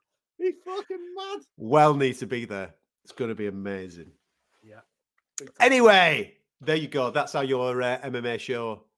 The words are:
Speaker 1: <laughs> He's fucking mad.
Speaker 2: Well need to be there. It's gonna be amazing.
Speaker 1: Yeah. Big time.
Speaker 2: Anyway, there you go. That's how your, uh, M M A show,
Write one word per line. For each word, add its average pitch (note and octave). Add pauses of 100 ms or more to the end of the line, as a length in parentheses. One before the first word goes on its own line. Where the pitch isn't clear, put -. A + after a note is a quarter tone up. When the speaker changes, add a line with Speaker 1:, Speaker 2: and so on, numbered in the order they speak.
(380)
Speaker 1:
<laughs> F4+
He's - (100)
fucking F4+
mad. G4 (180)
Speaker 2:
Well D3+
need C3
to A#2
be A#2+
there. F#2+ (280)
It's -
gonna A2+
be G#2+
amazing. F#2+ (520)
Speaker 1:
Yeah. G#2+ (560)
Big C3+
time. -
Speaker 2:
Anyway, F#3+ (280)
there D#3
you D3+
go. B2+
That's C#3
how D3
your, B2+
uh, B2
M C3
M A#2+
A A#2
show, A#2 (140)